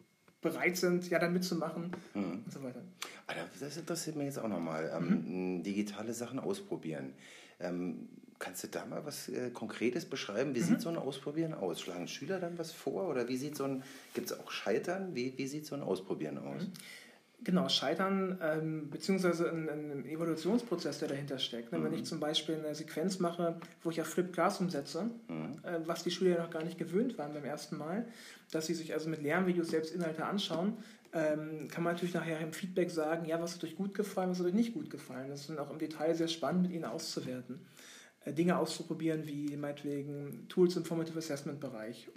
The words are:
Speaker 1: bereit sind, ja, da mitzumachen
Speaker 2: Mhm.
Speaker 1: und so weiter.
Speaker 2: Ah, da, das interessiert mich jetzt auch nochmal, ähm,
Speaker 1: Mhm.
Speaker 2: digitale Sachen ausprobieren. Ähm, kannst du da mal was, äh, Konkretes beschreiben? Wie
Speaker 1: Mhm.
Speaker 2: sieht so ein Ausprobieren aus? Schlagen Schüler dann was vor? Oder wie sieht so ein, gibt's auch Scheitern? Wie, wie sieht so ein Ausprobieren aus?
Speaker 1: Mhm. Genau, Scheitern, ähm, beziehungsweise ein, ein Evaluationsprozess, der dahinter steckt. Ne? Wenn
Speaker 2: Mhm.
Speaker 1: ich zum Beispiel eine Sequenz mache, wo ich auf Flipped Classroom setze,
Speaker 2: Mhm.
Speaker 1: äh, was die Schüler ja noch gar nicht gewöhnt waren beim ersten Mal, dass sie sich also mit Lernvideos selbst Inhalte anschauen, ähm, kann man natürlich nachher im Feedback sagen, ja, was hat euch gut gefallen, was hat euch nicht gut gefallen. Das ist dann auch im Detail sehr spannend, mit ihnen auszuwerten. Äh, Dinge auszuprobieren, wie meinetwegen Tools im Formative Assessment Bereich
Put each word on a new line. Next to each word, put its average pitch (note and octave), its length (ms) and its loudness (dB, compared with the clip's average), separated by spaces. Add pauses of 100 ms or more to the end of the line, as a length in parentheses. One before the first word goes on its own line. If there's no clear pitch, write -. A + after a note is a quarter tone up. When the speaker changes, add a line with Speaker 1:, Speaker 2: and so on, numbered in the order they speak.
(420)
Speaker 1:
bereit E3+ 360 2
sind, F3+ 320 4
ja, E3 100 6
da E3+ 100 4
mitzumachen F3 640 0 (220)
Speaker 2:
Mhm. G2 320 -2
Speaker 1:
und - 80 -10
so C#3+ 80 -10
weiter. B2 200 -8 (460)
Speaker 2:
Ah, - 60 -4
da, - 120 -4 (140)
das D3 180 -6
interessiert D#3+ 400 -2
mich C#3+ 80 0
jetzt C#3 140 -2
auch A2+ 100 -2
nochmal, D#2+ 460 0
ähm, F#2 640 2
Speaker 1:
Mhm. E2+ 60 -2
Speaker 2:
digitale G#2 500 0
Sachen A#2+ 260 -4
ausprobieren. D#2+ 720 -4 (480)
Ähm, F2 460 -2 (300)
kannst - 260 -8
du - 40 -6
da - 180 -6
mal - 200 -6
was, - 240 -8
äh, B2 200 -2
Konkretes B2 560 0
beschreiben? C3 500 0
Wie A#2+ 40 2
Speaker 1:
Mhm. - 60 4
Speaker 2:
sieht - 160 6
so E3 80 -2
ein E3 80 0
Ausprobieren D3 560 -2
aus? E2+ 280 -2
Schlagen F2 260 -4
Schüler F3+ 320 -4
dann E3+ 180 -4
was D#3+ 140 -4
vor? F3+ 380 -2
Oder B2 180 2
wie B2+ 100 0
sieht D3 200 -4
so C#3 80 0
ein, C3+ 180 0 (300)
gibt's - 180 -2
auch - 200 -8
Scheitern? F3 640 0
Wie, B2+ 220 -2
wie C3+ 100 0
sieht D3+ 180 -6
so - 100 -6
ein C#3 60 -4
Ausprobieren D#2 560 0
aus? C#2 260 -6
Speaker 1:
Mhm. - 80 -4 (720)
Genau, F3+ 280 4
Scheitern, F#3+ 720 2
ähm, D#3 480 0
beziehungsweise E3+ 600 4
ein, D#3+ 200 0
ein D3 360 -2
Evaluationsprozess, E3 920 2
der D3+ 80 0
dahinter C#3 320 -2
steckt. - 320 -4
Ne? E3 100 2
Wenn D#3 120 2
Speaker 2:
Mhm. E3 60 0
Speaker 1:
ich - 60 -2
zum D#3+ 140 -2
Beispiel D#3 360 0
eine D3+ 200 -4
Sequenz D#3+ 440 0
mache, E3+ 380 2 (240)
wo E3 100 -2
ich D#3+ 100 0
auf D#3 60 0
Flipped F3+ 260 2
Classroom F3 360 4
setze, D#3+ 400 -2 (200)
Speaker 2:
Mhm. D#3 340 -4
Speaker 1:
äh, E3+ 220 -2
was E3+ 180 -2
die F3+ 80 2
Schüler F3+ 260 6
ja E3+ 60 2
noch E3 80 -4
gar D#3+ 120 -2
nicht F3 140 -4
gewöhnt G#3+ 400 2
waren D3 160 -4
beim D3 120 -6
ersten D3+ 320 -4
Mal, F3 280 -2 (460)
dass D#3 160 0
sie F3 60 2
sich D#3+ 200 -4
also D#3+ 160 0
mit D3 120 -2
Lernvideos F3 480 4
selbst D#3+ 260 2
Inhalte D#3+ 300 0
anschauen, F#3 520 0 (360)
ähm, D3+ 560 0
kann E3+ 140 0
man E3+ 100 4
natürlich F3 200 0
nachher D#3+ 280 0
im D#3+ 100 -4
Feedback F3 400 0
sagen, D#3+ 340 2
ja, E3 160 2
was F3 140 -2
hat - 80 -12
euch E3 140 -4
gut G3 180 -2
gefallen, F#3+ 360 0
was F3+ 80 2
hat F3+ 60 4
euch F3+ 80 4
nicht A#3 200 6
gut D3+ 160 -4
gefallen. C3+ 400 -8
Das C#3+ 120 -6
ist - 80 -10
dann D#3 100 -4
auch C#3+ 120 -4
im D#3 80 -6
Detail D#3 360 2
sehr E3 120 4
spannend, E3 360 4
mit F3 100 4
ihnen D#3+ 120 -2
auszuwerten. B2+ 760 -4 (640)
Äh, C#3 80 -4
Dinge E3+ 240 6
auszuprobieren, D#3+ 680 0
wie D3 300 -2
meinetwegen C#3+ 920 -4
Tools F3+ 260 8
im - 80 0
Formative D#3+ 340 0
Assessment C#3+ 440 -4
Bereich A#2 560 -8